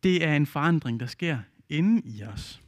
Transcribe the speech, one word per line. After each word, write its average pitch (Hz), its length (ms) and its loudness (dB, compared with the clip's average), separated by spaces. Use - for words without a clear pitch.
det 180 220 2
er 151 120 2
en 147 100 4
forandring, 143 540 0
der 123 60 -6
sker 151 320 -4
inden 185 360 2
i 107 180 -12
os. - 460 -12